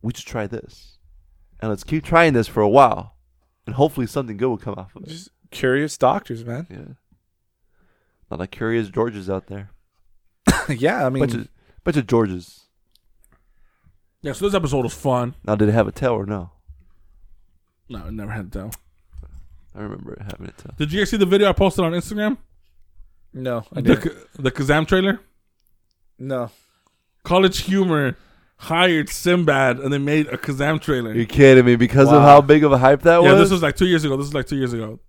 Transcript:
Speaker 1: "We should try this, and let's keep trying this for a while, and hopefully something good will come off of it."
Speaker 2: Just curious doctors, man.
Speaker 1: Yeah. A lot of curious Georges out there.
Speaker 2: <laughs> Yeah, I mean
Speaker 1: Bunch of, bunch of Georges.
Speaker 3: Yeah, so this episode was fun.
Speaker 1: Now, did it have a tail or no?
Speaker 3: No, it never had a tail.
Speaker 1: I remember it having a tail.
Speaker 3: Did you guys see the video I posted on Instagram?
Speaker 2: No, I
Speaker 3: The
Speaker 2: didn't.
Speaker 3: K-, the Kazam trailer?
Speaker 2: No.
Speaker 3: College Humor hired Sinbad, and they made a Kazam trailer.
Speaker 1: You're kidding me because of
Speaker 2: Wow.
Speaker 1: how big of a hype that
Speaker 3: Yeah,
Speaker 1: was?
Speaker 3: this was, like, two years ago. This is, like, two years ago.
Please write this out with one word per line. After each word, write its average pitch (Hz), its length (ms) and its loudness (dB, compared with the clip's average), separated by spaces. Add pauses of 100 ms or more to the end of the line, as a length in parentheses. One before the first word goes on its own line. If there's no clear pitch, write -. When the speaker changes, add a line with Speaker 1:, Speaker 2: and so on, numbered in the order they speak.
Speaker 1:
"We 107 120 -6
should - 120 -18
try 110 200 -8
this, - 520 -16 (640)
and 110 100 -6
let's 101 140 -6
keep 156 200 -6
trying 165 300 2
this 117 140 2
for - 140 -4
a 104 60 4
while, 107 480 2 (500)
and - 80 -10
hopefully 143 320 -2
something 117 300 -8
good 120 120 -2
will 113 100 -4
come - 180 -12
off 95 180 -18
of - 100 -20
it." - 40 -20
Speaker 2:
Just 165 220 -20 (200)
curious 139 460 -4
doctors, 127 480 -4
man. 120 260 -12
Speaker 1:
Yeah. - 240 -20 (1400)
A - 60 -12
lot 85 80 -8
of 95 60 -14
curious 113 380 -4
Georges 104 420 -6
out 95 180 -6
there. 101 220 -16 (440)
Speaker 2:
<laughs> - 540 -6
Yeah, 147 360 -2
I 131 40 0
mean 131 140 -4
Speaker 1:
Bunch 127 120 -4
of, 117 140 -10 (340)
bunch 170 140 -4
of 131 100 -2
Georges. 98 600 -4 (1500)
Speaker 3:
Yeah, 143 140 -8
so 180 100 -10
this 202 100 -2
episode 143 300 -2
was 117 100 -6
fun. 123 400 -2 (100)
Speaker 1:
Now, 104 120 -2
did 104 120 2
it 104 40 2
have 107 160 2
a 104 40 -10
tail 131 200 -4
or 101 140 -4
no? 98 240 -8 (1400)
Speaker 3:
No, 104 180 -16
it 98 60 -14
never 107 180 -12
had 107 160 -10
a - 40 -18
tail. 101 200 -12 (1040)
Speaker 1:
I 101 60 -18
remember 101 320 -14
it - 100 -18
having 98 240 -16
a - 60 -18
tail. - 240 -20
Speaker 3:
Did 151 160 -6
you 190 80 -2
guys 196 100 -2
see 233 60 -4
the 202 100 2
video 196 220 2
I 185 40 0
posted 190 320 0
on 165 80 -2
Instagram? 208 460 -6 (960)
Speaker 2:
No, 127 300 -8 (100)
I 147 60 -10
Speaker 3:
The - 160 2
Speaker 2:
didn't. - 60 -8
Speaker 3:
K-, 160 180 -10 (220)
the 131 100 -2
Kazam 147 340 -2
trailer? 190 320 0 (1000)
Speaker 2:
No. 127 320 -8 (720)
Speaker 3:
College 185 380 0
Humor 180 540 -2 (420)
hired 165 500 0
Sinbad, 143 720 0
and 135 120 -4
they 143 60 -2
made 147 300 -2
a 135 80 -10
Kazam 143 440 -4
trailer. 123 340 -4
Speaker 1:
You're 117 120 0
kidding 131 380 8
me 123 120 6
because 123 320 4
of 147 120 8
Speaker 2:
Wow. 143 60 8
Speaker 1:
how 143 160 12
big 147 200 6
of 147 80 4
a 135 80 4
hype 135 240 4
that 170 200 6
Speaker 3:
Yeah, 143 100 8
Speaker 1:
was? 147 80 8
Speaker 3:
this 175 100 4
was, 185 120 0
like, 143 140 -2
two 185 100 2
years 165 180 0
ago. 135 120 -2
This 139 100 -6
is, 143 80 -14
like, 131 120 -4
two 147 100 -6
years 131 160 -4
ago. 113 360 -10